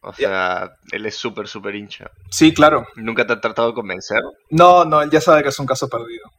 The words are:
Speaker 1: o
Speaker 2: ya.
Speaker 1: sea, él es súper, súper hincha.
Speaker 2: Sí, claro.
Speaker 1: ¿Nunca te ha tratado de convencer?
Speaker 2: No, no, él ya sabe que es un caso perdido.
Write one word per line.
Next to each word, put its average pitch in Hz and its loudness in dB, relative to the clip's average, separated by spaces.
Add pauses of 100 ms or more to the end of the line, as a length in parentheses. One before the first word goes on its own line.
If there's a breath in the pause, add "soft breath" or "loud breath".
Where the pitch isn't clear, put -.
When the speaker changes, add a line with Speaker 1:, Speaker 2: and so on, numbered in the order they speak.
Speaker 1:
o 98 -14
Speaker 2:
ya. - -18 (120)
Speaker 1:
sea, 92 -4 (220)
él 104 -10
es 107 -8
súper, 104 -10
súper 101 -12
hincha. - -16 (200)
Speaker 2:
Sí, 160 4
claro. 151 4
Speaker 1:
¿Nunca 113 -4
te 117 -2
ha 107 -8
tratado 117 -2
de 113 -4
convencer? 104 -6 (300)
Speaker 2:
No, 175 6
no, 151 2
él 151 -4
ya 151 4
sabe 156 4
que 143 -2
es 135 -6
un 139 -6
caso 131 -4
perdido. 117 -10 (140)